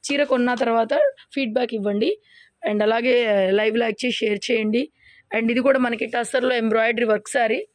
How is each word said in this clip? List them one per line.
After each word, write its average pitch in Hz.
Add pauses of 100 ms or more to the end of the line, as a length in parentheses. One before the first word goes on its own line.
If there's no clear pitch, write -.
చీర 285
కొన్న 247
తర్వాత 226 (420)
ఫీడ్‌బ్యాక్ 247
ఇవ్వండి, 208 (580)
and 208
అలాగే 233 (360)
లైవ్ 214
లైక్ 220
చేసి 247
షేర్ 208
చేయండి. 220 (480)
And 226
ఇది 240
కూడా 269
మనకి 233
టస్సర్లో 247
ఎంబ్రాయిడరీ 226
వర్క్ 208
శారీ 240 (160)